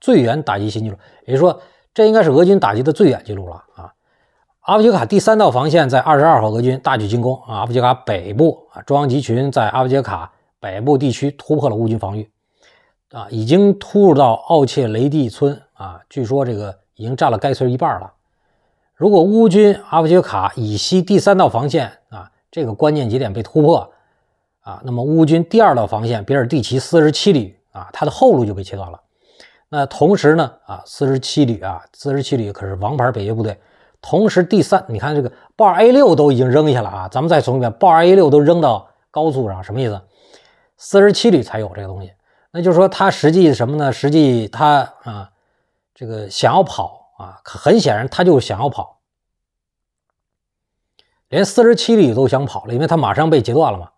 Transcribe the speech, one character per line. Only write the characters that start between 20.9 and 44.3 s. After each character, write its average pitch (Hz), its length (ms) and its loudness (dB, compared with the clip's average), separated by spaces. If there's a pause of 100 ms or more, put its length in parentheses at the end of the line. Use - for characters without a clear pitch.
第 190 160 2
三 202 200 2
道 170 100 4
防 123 220 -4
线 127 200 -4 (200)
啊， 95 200 -20 (220)
这 151 140 -6
个 110 80 -8
关 151 200 0
键 139 160 -4
节 120 80 -2
点 123 140 -6
被 104 100 -8
突 - 200 -2
破 147 280 2 (720)
啊， 90 240 -20
那 127 80 -10
么 123 100 -4
乌 156 240 2
军 165 200 2
第 220 160 2
二 185 140 4
道 110 120 -2
防 110 180 -6
线 117 200 -4
比 139 100 -2
尔 131 100 0
蒂 131 160 -2
奇 127 160 -4
四 165 220 0
十 151 100 4
七 196 220 0
旅 110 260 -2 (140)
啊， - 220 -20
它 - 120 -6
的 - 60 -2
后 254 220 2
路 127 100 0
就 104 100 -4
被 98 80 -12
切 95 140 -14
断 92 160 -14
了。 85 80 -20 (680)
那 143 160 -4
同 175 320 0
时 151 180 4
呢， 151 160 -2 (140)
啊， - 200 -16
四 - 220 -6
十 135 100 0
七 139 280 -2
旅 110 160 -4
啊， 92 200 -10 (120)
四 - 180 -10
十 139 100 -4
七 135 140 -6
旅 104 160 -4
可 - 140 -14
是 95 100 -8
王 104 220 -6
牌 127 160 0
北 101 100 -8
约 107 100 -6
部 113 80 -6
队。 107 160 -8 (420)
同 196 300 0
时 180 140 2
第 180 180 0
三， - 260 0
你 107 120 -8
看 147 160 -6
这 143 80 -2
个 127 80 -8 (240)
豹 220 100 2
二 185 160 2
A 233 100 6
六 247 240 4
都 147 160 4
已 131 40 2
经 127 120 0
扔 147 240 2
下 123 120 -2
了 95 60 -10
啊， 92 200 -12
咱 127 100 -6
们 156 80 -2
再 165 140 2
重 127 160 -2
一 - 20 -4
遍， 120 140 -4
豹 185 160 2
二 165 160 4
A 185 100 6
六 175 140 4
都 147 100 6
扔 165 220 2
到 117 260 0 (220)
高 156 220 -4
速 127 180 -4
上， 92 140 -12
什 104 100 -14
么 127 80 -6
意 123 60 -4
思？ 101 120 -8 (800)
四 - 240 0
十 208 100 6
七 196 200 2
旅 151 100 4
才 110 180 -10
有 101 160 -10
这 104 60 -12
个 95 60 -12
东 95 140 -14
西。 92 100 -18 (400)
那 175 100 -8
就 180 100 2
是 160 60 4
说 190 100 6
他 196 220 -2
实 151 220 2
际 170 220 4
什 117 140 -4
么 143 80 -4
呢？ 143 160 -2
实 143 200 -4
际 127 360 2